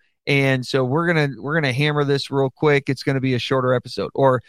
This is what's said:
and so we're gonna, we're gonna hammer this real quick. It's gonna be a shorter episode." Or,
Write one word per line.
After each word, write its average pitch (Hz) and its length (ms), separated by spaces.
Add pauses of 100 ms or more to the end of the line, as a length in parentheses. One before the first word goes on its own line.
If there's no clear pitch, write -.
(280)
and 135 380
so 135 180
we're 143 240
gonna, 156 220 (100)
we're 143 160
gonna 147 180
hammer 147 300
this 139 280
real 135 180
quick. 143 400
It's 135 140
gonna 135 180
be 131 140
a 120 40
shorter 127 340
episode." 120 400
Or, 127 360